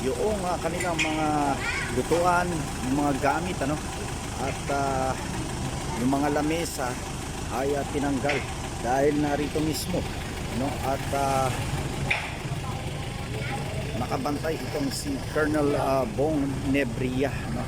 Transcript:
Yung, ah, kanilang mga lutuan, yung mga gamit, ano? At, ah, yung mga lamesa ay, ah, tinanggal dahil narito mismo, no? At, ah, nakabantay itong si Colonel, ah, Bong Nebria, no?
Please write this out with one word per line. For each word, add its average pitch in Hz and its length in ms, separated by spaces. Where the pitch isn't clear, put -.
Yung, 196 400
ah, 180 160
kanilang 170 400
mga 151 560
lutuan, 175 560
yung 139 80
mga 143 140
gamit, 160 400
ano? 143 160
At, 139 160
ah, 131 400
yung 127 80
mga 143 240
lamesa 147 560
ay, 135 240
ah, 139 60
tinanggal 143 400
dahil 143 400
narito 147 400
mismo, - 400
no? 135 80
At, 135 220
ah, 135 320
nakabantay 147 560
itong 139 320
si 143 240
Colonel, 151 480
ah, 135 240
Bong 139 400
Nebria, 127 560
no? 120 120